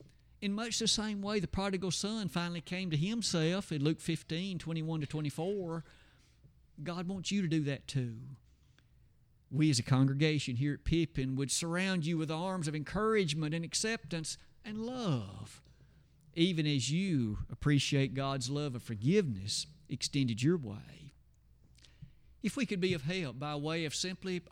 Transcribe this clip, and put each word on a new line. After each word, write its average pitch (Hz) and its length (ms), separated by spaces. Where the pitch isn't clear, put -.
In 202 120
much 220 260
the 226 100
same 208 320
way 208 180
the 170 80
prodigal 190 440
son 208 380
finally 175 340
came 185 280
to 156 60
himself 185 760
in 147 140
Luke 160 160
fifteen, 175 580
twenty-one 160 440
to 139 40
twenty-four, 165 800
God 170 260
wants 190 220
you 202 120
to 175 60
do 156 160
that 139 220
too. 120 300
We 151 180
as 135 100
a 120 40
congregation 135 760
here 143 160
at - 120
Pippin 143 520
would 135 140
surround 175 560
you 170 100
with 156 140
arms 170 380
of 151 60
encouragement 160 800
and 165 120
acceptance - 720
and 214 140
love, 175 840
even 165 340
as 135 240
you 147 500
appreciate 139 600
God's 135 340
love 143 260
of 117 80
forgiveness 117 840
extended 120 520
your 165 140
way. 135 560
If 214 140
we 277 80
could 196 160
be 180 140
of 156 80
help 151 360
by 147 180
way 160 280
of 143 100
simply 185 460